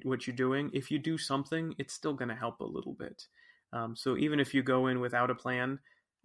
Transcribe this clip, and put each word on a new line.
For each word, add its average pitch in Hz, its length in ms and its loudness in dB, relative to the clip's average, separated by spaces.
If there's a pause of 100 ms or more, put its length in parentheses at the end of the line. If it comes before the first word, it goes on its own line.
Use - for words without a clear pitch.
what 131 240 0
you're 123 80 -4
doing, 131 380 2
if 135 180 -2
you 151 80 2
do 160 180 0
something, 156 600 -2
it's - 160 -6
still 156 200 -2
gonna 123 220 -4
help 117 240 -6
a - 60 -4
little - 280 -4
bit. - 340 -12 (460)
Um, 117 220 -4
so 127 220 0
even 151 220 2
if 135 140 2
you 135 100 4
go 127 240 4
in 127 120 2
without 123 300 2
a 123 60 2
plan, 127 440 -2 (460)